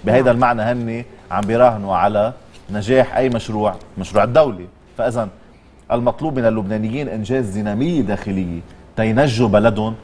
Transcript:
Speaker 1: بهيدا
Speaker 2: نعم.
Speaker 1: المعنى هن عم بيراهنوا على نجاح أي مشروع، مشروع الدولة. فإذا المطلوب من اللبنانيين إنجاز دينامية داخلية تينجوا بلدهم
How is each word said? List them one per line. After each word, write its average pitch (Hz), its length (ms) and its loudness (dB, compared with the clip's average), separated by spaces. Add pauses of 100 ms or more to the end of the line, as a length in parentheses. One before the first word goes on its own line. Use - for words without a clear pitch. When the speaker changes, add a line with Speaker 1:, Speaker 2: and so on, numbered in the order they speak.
Speaker 1:
بهيدا 123 200 4
Speaker 2:
نعم. 120 100 4
Speaker 1:
المعنى 120 260 2
هن 117 420 -4 (280)
عم 95 100 -2
بيراهنوا 107 540 2
على 104 380 2 (380)
نجاح 110 460 0
أي 131 120 2
مشروع، 107 460 -2 (220)
مشروع 95 260 0
الدولة. 117 440 2 (300)
فإذا 117 320 -2 (640)
المطلوب 131 480 -2
من 117 60 0
اللبنانيين 110 640 -2
إنجاز 110 400 -4
دينامية 107 520 -2
داخلية 95 580 -4 (380)
تينجوا 113 500 2
بلدهم 107 560 2